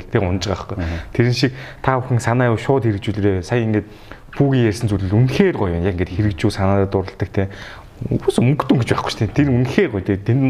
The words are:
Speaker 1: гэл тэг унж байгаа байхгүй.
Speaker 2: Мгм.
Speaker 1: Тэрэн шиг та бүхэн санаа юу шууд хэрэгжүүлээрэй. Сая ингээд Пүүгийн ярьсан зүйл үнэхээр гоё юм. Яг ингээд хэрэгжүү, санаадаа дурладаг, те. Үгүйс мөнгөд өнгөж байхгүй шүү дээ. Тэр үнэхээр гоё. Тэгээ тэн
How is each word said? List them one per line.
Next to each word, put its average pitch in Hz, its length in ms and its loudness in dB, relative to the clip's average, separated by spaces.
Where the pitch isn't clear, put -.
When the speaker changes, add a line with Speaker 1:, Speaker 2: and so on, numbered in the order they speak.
Speaker 1:
гэл - 60 -18
тэг 113 100 2
унж 95 240 -2
байгаа 95 160 -4
байхгүй. - 160 -10
Speaker 2:
Мгм. 85 220 -4
Speaker 1:
Тэрэн 120 180 2
шиг 131 180 0
та 131 160 0
бүхэн 123 240 0
санаа 120 320 2
юу 104 80 0
шууд 135 220 2
хэрэгжүүлээрэй. 101 580 0
Сая 120 220 -2
ингээд 107 240 0
Пүүгийн 135 320 4
ярьсан 107 240 0
зүйл 98 180 0
үнэхээр 127 480 2
гоё 87 220 0
юм. 87 80 0
Яг 98 80 -2
ингээд 87 180 -2
хэрэгжүү, 104 380 0
санаадаа 98 400 2
дурладаг, 98 400 -4
те. 95 160 -2
Үгүйс - 380 0
мөнгөд 139 320 2
өнгөж 120 160 0
байхгүй - 240 -2
шүү - 80 -16
дээ. 104 100 -2
Тэр 147 220 2
үнэхээр 131 400 2
гоё. 95 80 -2
Тэгээ 98 240 -2
тэн 117 100 2